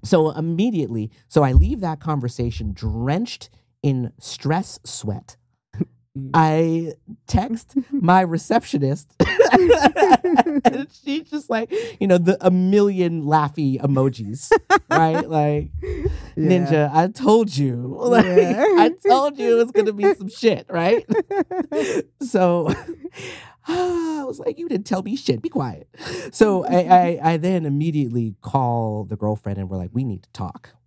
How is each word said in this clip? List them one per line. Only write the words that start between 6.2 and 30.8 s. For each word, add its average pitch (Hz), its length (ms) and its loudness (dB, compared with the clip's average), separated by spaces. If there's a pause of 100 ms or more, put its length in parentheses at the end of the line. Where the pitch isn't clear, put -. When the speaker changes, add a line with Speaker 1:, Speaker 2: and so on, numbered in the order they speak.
Speaker 1:
I 160 600 2 (340)
text 226 560 -4
Speaker 3:
<laughs> - 80 -14
Speaker 1:
my 190 300 4
receptionist 165 1000 -2
<laughs> - 340 2
and 330 1300 4 (160)
she's 302 260 -6
just 302 200 -10
like, 226 220 -4 (280)
you 196 80 -2
know, 180 100 4
the, 180 280 2
a 185 40 6
million 185 760 2
laughy 147 580 0
emojis, 131 720 -2 (200)
Speaker 3:
<laughs> - 180 0
Speaker 1:
right? 165 400 2
Like, 147 420 0 (100)
Speaker 3:
Yeah. 359 280 -6 (280)
Speaker 1:
"Ninja, 160 560 2
I 160 160 2
told 214 460 2
you. 127 440 -4
<laughs> - 0 -
Like, 240 260 4
Speaker 3:
Yeah. 190 380 2 (160)
Speaker 1:
I - 120 4 (160)
told 277 300 4
you 233 220 2
it 233 40 4
was 247 80 -4
gonna 214 220 2
be 202 220 2
some 190 140 -12
shit," 214 400 0
right? 175 360 0 (560)
Speaker 3:
<laughs> - 600 -6
Speaker 1:
So 175 480 0 (540)
<laughs> - 440 -18
I 339 580 -4
was - 140 -10
like, - 180 -6
"You 339 100 -10
didn't 208 200 -4
tell 190 160 -2
me 208 120 -6
shit. 131 260 -4
Be 330 80 -8
quiet." 131 380 -8 (440)
So 196 340 2
I, 180 140 2 (420)
I, 165 120 2
I 170 40 0
then 170 280 -2
immediately 139 760 -2
call 117 640 -2
the 104 100 -10
girlfriend 104 440 -6
and 95 100 -8
we're 95 80 -8
like, 90 160 -8
"We 123 100 -2
need 101 200 -8
to - 80 -20
talk. - 400 -12 (160)